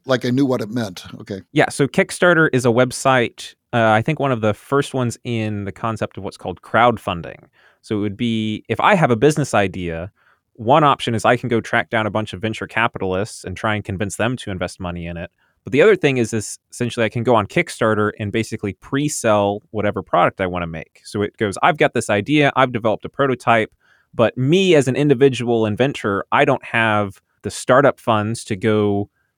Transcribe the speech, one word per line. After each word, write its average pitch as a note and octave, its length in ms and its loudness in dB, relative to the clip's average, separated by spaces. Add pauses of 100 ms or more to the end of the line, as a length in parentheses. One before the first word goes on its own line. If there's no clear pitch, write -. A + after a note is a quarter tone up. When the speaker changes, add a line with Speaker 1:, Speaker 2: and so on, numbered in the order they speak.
Speaker 1:
like B2+ 200 0
I B2 60 -2
knew C3 140 2
what B2 160 0
it A2 80 -8
meant. G#2+ 360 -6 (160)
Okay. G#2 200 -10 (120)
Speaker 2:
Yeah, D3 180 2
so C#3+ 180 0
Kickstarter F3 640 2
is B2+ 140 2
a - 20 2
website, B2+ 840 0 (180)
uh, A2+ 180 4
I A2 120 4
think D3+ 180 -2
one C3+ 100 0
of A2+ 120 -2
the G#2+ 120 2
first - 380 -2
ones B2 320 -4
in G#2+ 400 -4
the G2 80 -8
concept A2 460 -6
of G2 40 -10
what's G2 140 -10
called F#2 260 -10
crowdfunding. G#2 840 0 (340)
So A2 140 -6
it G2+ 40 -2
would G2+ 160 -4
be, A2 520 -4
if A2+ 100 -2
I E3+ 160 4
have D#3+ 160 2
a A#2 60 2
business C#3+ 380 2
idea, F2+ 580 -2 (420)
one C3+ 300 2
option C3+ 300 0
is G#2+ 100 -2
I A#2+ 120 4
can B2 120 -4
go A2+ 120 0
track A2 300 -4
down A2 160 0
a G#2 40 -4
bunch G#2+ 220 -4
of F#2 80 -12
venture G#2+ 260 -6
capitalists G2 760 -4
and F#2 140 -10
try A2 180 -2
and G#2 100 -6
convince G2 320 -6
them A#2+ 200 -2
to - 140 -10
invest F2+ 300 -8
money F2 260 -8
in E2+ 100 -10
it. E2+ 140 -10 (320)
But G2 100 -14
the C3+ 100 4
other G#3 140 6
thing C3+ 220 0
is, A#2 140 -2
is - 280 -6 (100)
essentially A#2+ 340 -4
I G#2+ 40 2
can A#2 160 -6
go A#2+ 100 4
on G#2 140 2
Kickstarter G#2+ 720 0
and G#2 100 -4
basically A2 440 -4
pre-sell G#2+ 960 0
whatever G#2 300 -2
product D#3+ 400 -2
I F#2+ 60 -2
wanna F2+ 220 -4
make. - 360 -14
So G#2 180 -4
it - 160 -4
goes, G2+ 220 -2
"I've D#3+ 160 4
got D3 160 2
this A#2 160 -2
idea, C3+ 460 2
I've C3 160 2
developed A2 340 -2
a G#2+ 40 -10
prototype, A#2+ 640 0 (400)
but A#2 240 2
me E3+ 380 4
as C3+ 100 4
an C3+ 80 0
individual B2 720 2
inventor, G#2+ 640 -2
I C3+ 140 4
don't C#3 200 0
have G#2 560 0 (220)
the G2+ 80 -8
startup C3 480 4
funds A2 460 -2
to A2+ 100 -6
go G#2 560 0 (280)